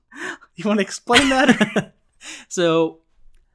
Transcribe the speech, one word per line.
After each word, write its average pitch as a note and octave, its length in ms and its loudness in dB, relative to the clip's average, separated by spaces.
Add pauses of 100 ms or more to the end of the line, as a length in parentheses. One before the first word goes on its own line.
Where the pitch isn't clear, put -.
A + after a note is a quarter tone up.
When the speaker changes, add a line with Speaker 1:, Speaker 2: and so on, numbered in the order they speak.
(120)
Speaker 1:
<laughs> E4 420 -12
You E3+ 140 -8
wanna G#3 140 4
explain A#3+ 480 -2
that? C4 640 0 (260)
Speaker 2:
<laughs> - 280 -18
So E3 520 0 (540)